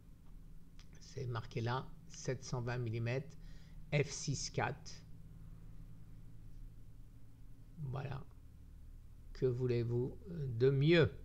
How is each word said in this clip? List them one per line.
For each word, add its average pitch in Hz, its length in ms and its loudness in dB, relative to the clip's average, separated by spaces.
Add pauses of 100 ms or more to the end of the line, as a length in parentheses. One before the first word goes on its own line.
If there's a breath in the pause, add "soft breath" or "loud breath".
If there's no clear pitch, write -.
(1000)
C'est - 280 -6
marqué 117 340 -2
là, 123 240 2 (220)
sept - 360 -2
cent - 180 -2
vingt 120 180 0
millimètres, 117 580 0 (560 loud breath)
F 147 160 6
six - 400 -2
quatre. - 540 -2 (2750)
Voilà. 135 400 -2 (1120)
Que - 120 2
voulez-vous 120 720 4 (100)
de 135 440 6
mieux ? 143 400 10 (140)